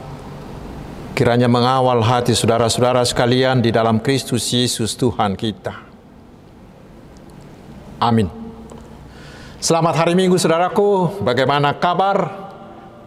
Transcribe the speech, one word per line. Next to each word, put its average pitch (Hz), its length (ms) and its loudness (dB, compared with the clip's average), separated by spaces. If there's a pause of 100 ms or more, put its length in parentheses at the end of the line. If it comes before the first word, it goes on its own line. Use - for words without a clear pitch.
(1160)
kiranya 120 320 4
mengawal 127 480 4
hati 120 400 2
saudara-saudara 120 640 2
sekalian 127 560 2
di 113 160 2
dalam 113 240 4
Kristus 131 560 -2
Yesus 123 400 0
Tuhan 110 400 0
kita. 101 480 -6 (2250)
Amin. 113 320 2 (1300)
Selamat 165 400 0
hari 170 160 2
Minggu, 185 240 4
saudaraku. 180 880 2
Bagaimana 139 480 2
kabar? 180 560 0 (760)